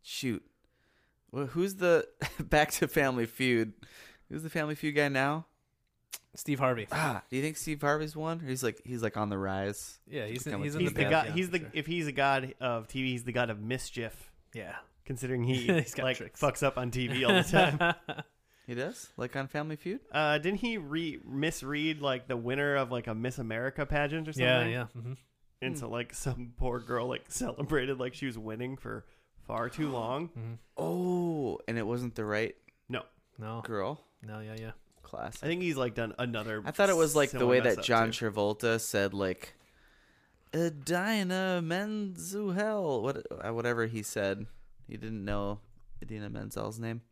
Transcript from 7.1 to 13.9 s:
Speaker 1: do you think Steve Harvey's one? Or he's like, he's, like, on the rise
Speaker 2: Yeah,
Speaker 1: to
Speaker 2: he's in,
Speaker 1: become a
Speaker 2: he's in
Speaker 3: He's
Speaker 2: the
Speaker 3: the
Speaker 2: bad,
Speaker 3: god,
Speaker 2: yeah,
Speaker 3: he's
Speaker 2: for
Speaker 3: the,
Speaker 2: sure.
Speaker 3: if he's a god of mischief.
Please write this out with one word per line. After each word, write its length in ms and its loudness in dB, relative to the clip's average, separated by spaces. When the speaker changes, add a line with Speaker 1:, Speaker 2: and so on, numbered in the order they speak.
Speaker 1:
do 60 -4
you 60 0
think 160 -2
Steve 240 -4
Harvey's 340 2
one? 260 -4
Or 60 -8
he's 160 -2
like, 220 0
he's, 180 -6
like, 140 -2
on 120 0
the 80 -2
rise 680 -4
Speaker 2:
Yeah, 180 -6
Speaker 1:
to 60 -8
Speaker 2:
he's 140 -6
in, 60 -4
Speaker 1:
become 100 -4
a 40 -4
Speaker 2:
he's 100 -4
in 60 0
Speaker 3:
He's 100 4
Speaker 2:
the 40 -6
Speaker 3:
the 80 4
Speaker 2:
bad, 60 2
Speaker 3:
god, 180 4
Speaker 2:
yeah, 60 -4
Speaker 3:
he's 140 2
Speaker 2:
for 60 -6
Speaker 3:
the, 60 2
Speaker 2:
sure. 140 -8
Speaker 3:
if 140 -2
he's 200 -2
a 1200 0
god 180 2
of 120 -4
mischief. 680 -6